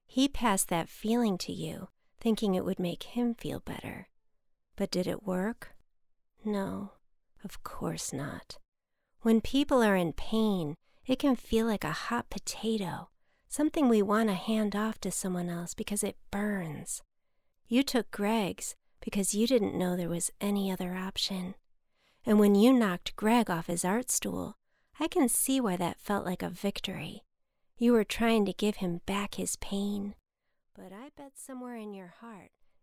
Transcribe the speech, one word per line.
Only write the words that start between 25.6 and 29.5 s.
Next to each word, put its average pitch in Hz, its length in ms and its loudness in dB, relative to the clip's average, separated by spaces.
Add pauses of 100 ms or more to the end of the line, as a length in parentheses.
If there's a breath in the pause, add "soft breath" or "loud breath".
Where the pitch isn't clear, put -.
that 175 220 -4
felt - 260 -2
like 185 180 -4
a 175 60 -4
victory. 185 760 -6 (540)
You 240 160 6
were 220 100 6
trying 226 420 2
to 185 80 -2
give 208 240 -2
him 175 280 -4
back 196 300 -4
his 180 220 -4